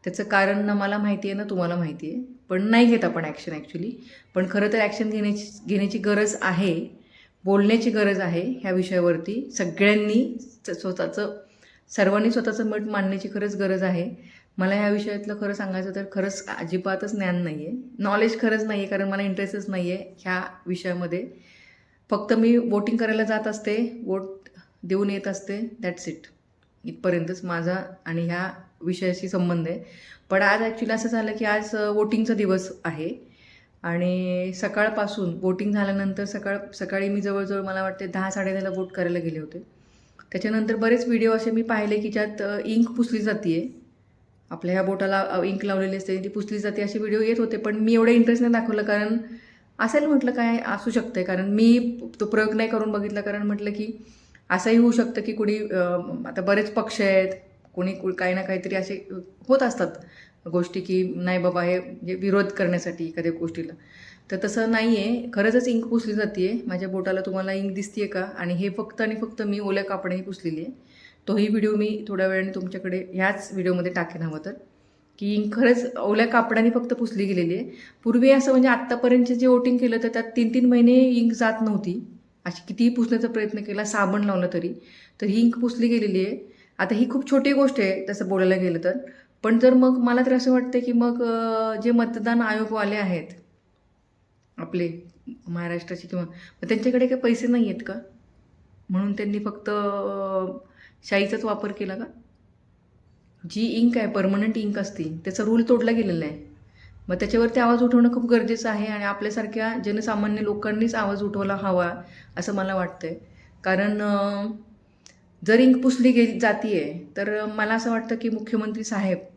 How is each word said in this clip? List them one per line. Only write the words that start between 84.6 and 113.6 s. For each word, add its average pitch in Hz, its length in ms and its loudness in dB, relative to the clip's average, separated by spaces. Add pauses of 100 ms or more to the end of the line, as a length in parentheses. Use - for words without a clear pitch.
तर 208 60 -2
ही 208 140 2
इंक 233 180 4
पुसली 233 300 0
गेलेली 202 380 2
आहे. - 280 -8 (240)
आता 190 160 0
ही 247 160 4
खूप - 200 -2
छोटी 277 220 4
गोष्ट 262 280 4
आहे 190 280 0
तसं 202 200 -4
बोलायला 185 280 4
गेलं 180 280 0
तर, 185 80 2 (500)
पण 226 160 4
जर 254 160 8
मग 254 240 6
मला 240 280 4
तर 262 60 2
असं 254 200 4
वाटतं 254 260 2
की 247 140 0
मग, 240 300 2
अ, 226 580 0
जे 233 100 2
मतदान 233 500 2
आयोगवाले 214 560 0
आहेत 180 300 -2 (1300)
आपले 170 520 -6 (380)
महाराष्ट्राचे 170 600 -8
किंवा, 180 160 -4 (380)
मग - 60 -10
त्यांच्याकडे 247 380 2
काही 254 140 0
पैसे 233 260 2
नाही 240 180 4
आहेत 185 220 -4
का? - 80 -8 (960)
म्हणून 196 220 0
त्यांनी 208 260 -2
फक्त, 208 320 -6
अ, 196 760 -2 (580)
शाईचाच 202 400 0
वापर 208 280 -2
केला 196 220 -6
का? 233 100 -8 (1500)
जी 220 160 -2
इंक 240 320 2
आहे, 208 80 0
पर्मनंट 202 520 0
इंक 208 200 -2
असते, 160 460 -6
त्याचा 190 200 -4
रूल 226 240 4
तोडला 240 220 4
गेलेला 190 340 0
आहे. - 300 -12 (540)
मग 180 60 0
त्याच्यावरती 226 460 2
आवाज 240 220 4
उठवणं 240 320 6
खूप 233 160 -2
गरजेचं 226 400 2
आहे 208 160 -2
आणि 208 180 -6
आपल्यासारख्या 214 720 -4 (100)
जनसामान्य 208 580 -2
लोकांनीच 214 520 0
आवाज 202 280 -2
उठवला 196 320 -2
हवा 180 380 0 (440)
असं 185 180 -4
मला 190 200 -2
वाटतंय. 175 400 -4 (500)